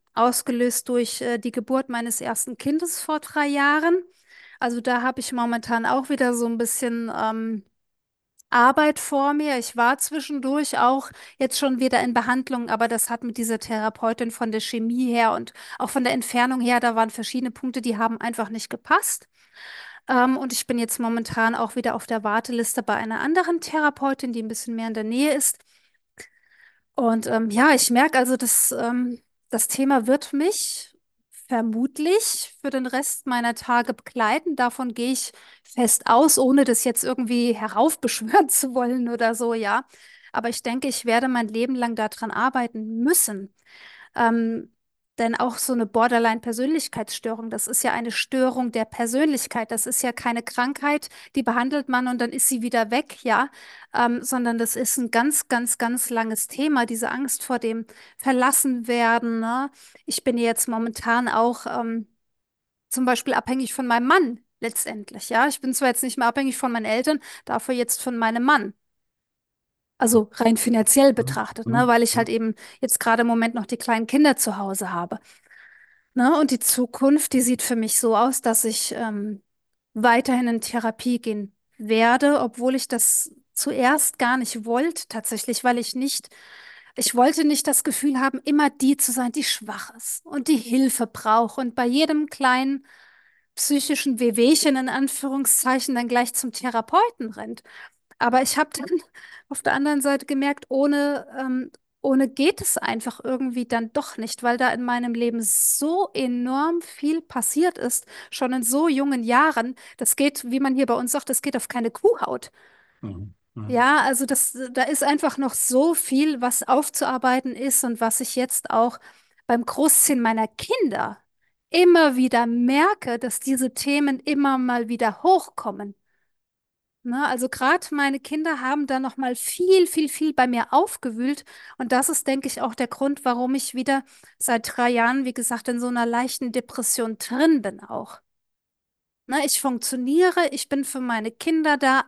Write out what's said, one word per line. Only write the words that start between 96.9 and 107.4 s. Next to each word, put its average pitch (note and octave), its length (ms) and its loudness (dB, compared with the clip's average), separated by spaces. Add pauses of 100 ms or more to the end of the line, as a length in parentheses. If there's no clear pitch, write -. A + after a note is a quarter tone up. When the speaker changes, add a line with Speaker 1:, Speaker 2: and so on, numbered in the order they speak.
Speaker 1:
rennt. A3 320 -12 (560)
Aber A#3+ 240 4
ich C#4 160 0
hab D4+ 160 -2
dann C4+ 120 -8 (600)
auf - 140 -10
der - 120 0
anderen C#4+ 280 0
Seite C#4 240 0
gemerkt, C#4+ 420 -2
ohne, C#4+ 580 0 (120)
ähm, B3+ 320 -4 (320)
ohne C4+ 260 4
geht C#4 320 0
es - 180 -2
einfach - 460 -6
irgendwie B3 420 -4
dann A3+ 260 -2
doch - 260 -4
nicht, A3+ 240 -8
weil A#3+ 160 2
da B3+ 140 2
in B3 120 -4
meinem A#3+ 300 -2
Leben A#3 280 -2
so E4 720 0
enorm C4 680 0
viel D#4 400 -4
passiert D4+ 560 0